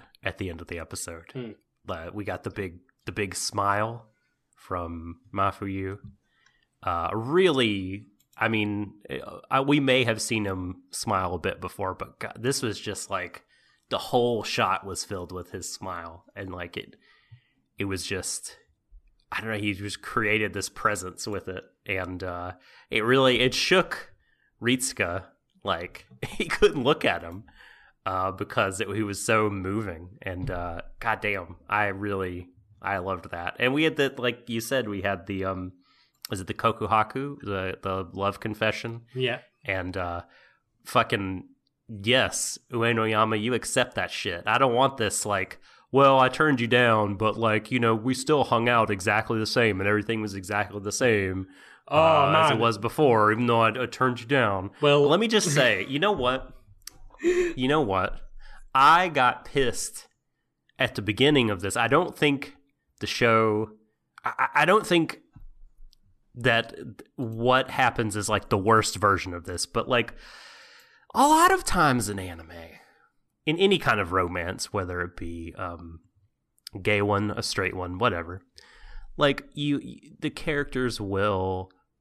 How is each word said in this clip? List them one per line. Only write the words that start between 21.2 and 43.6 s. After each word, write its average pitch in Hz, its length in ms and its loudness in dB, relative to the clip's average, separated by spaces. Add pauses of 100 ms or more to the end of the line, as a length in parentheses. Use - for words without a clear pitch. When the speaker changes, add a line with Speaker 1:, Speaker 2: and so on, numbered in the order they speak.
Speaker 1:
with 101 220 -8
it, 92 140 -10 (220)
and, 92 380 -6
uh, 87 300 -8 (360)
it 107 140 -2
really, 127 380 4
it 127 120 2
shook - 600 0 (480)
Ritsuka, 110 600 -2 (400)
like, 90 420 -4 (160)
<laughs> - 80 -6
he - 160 -4
couldn't 160 380 2
look 151 200 2
at 87 200 0
him, 87 200 -12 (600)
uh, 92 260 -2
because 98 480 -2
it, 101 100 -4
he 107 140 -4
was 101 220 -6
so 107 240 4
moving, 95 600 -6 (100)
and, 92 280 -6
uh, 87 320 -6 (200)
goddamn, 101 560 -4 (100)
I 104 200 2
really, 95 600 -4 (340)
I 95 180 -2
loved 92 320 -6
that. 87 280 -8
And 123 140 2
we 151 100 2
had 151 140 2
the, 135 200 2
like 120 320 -4
you 113 120 -2
said, 123 260 -2
we 101 140 -6
had 95 260 -2
the, 95 160 -4
um, 92 300 -4 (580)
is 101 80 -4
it 92 80 -10
the 110 60 -8
kokuhaku, 110 880 -2
the, 95 400 -6
the 95 320 -4
love 98 260 -2
confession? 113 600 -4 (140)
Speaker 2:
Yeah. 127 240 -2 (260)
Speaker 1:
And, 92 320 -4
uh, 87 240 -6 (640)
fucking, 98 600 -2 (420)
yes, 110 720 0 (120)
Uenoyama, 110 680 2
you 120 140 0
accept - 400 -2